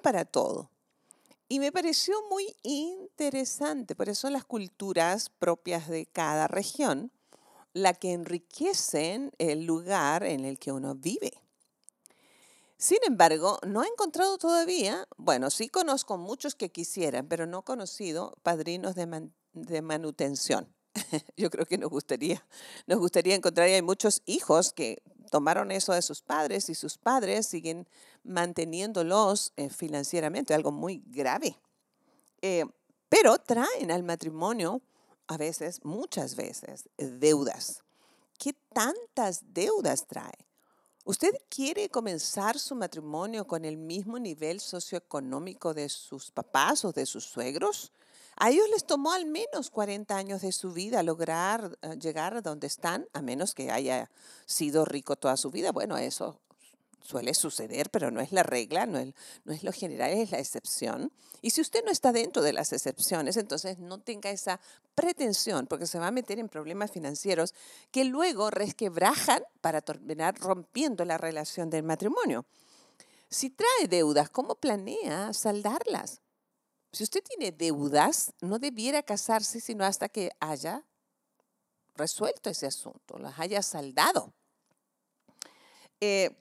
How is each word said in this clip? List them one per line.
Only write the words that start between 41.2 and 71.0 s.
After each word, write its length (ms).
quiere 400
comenzar 720
su 180
matrimonio 720
con 180
el 140
mismo 400
nivel 420
socioeconómico 1120
de 160
sus 420
papás 540
o 80
de 140
sus 180
suegros? 640
A 140
ellos 200
les 140
tomó 280
al 120
menos 460
cuarenta 460
años 260
de 100
su 200
vida 300
lograr, 800
eh, 160
llegar 380
a 60
donde 240
están, 480
a 80
menos 320
que 160
haya 400
sido 380
rico 320
toda 220
su 120
vida. 220
Bueno, 240
eso 420
suele 320
suceder, 560
pero 200
no 100
es 100
la 120
regla, 440
no 120
es, 160
no 80
es 120
lo 80
general, 380
es 200
la 80
excepción. 720
Y 80
si 100
usted 240
no 60
está 220
dentro 300
de 100
las 200
excepciones, 640
entonces 420
no 200
tenga 320
esa 300
pretensión, 720
porque 200
se 120
va 100
a 40
meter 260
en 100
problemas 420
financieros 640
que 140
luego 460
resquebrajan 920
para 200
terminar 580
rompiendo 640